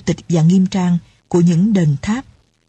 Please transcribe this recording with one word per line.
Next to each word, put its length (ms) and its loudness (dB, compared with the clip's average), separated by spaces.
tịch 120 -2
và 120 0
nghiêm 240 2
trang 320 -2
của 140 0
những 320 2
đền 280 0
tháp. 240 -8